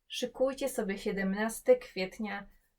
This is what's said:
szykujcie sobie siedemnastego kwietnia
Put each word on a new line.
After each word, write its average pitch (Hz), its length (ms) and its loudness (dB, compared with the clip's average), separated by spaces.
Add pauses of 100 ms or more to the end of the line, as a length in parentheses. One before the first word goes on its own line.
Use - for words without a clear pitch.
szykujcie 262 600 -2
sobie 196 300 -2
siedemnastego 208 840 2
kwietnia 196 640 -6 (320)